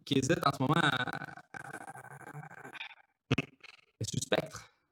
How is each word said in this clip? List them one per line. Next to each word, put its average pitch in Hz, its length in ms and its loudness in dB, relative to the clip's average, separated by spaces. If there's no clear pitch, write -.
qui 135 140 4
hésite - 260 4
en 139 80 6
ce - 80 -4
moment 131 140 6
à, 135 680 2
à, - 1200 -12
est - 80 -4
sur - 120 -2
le - 20 2
spectre. - 500 -2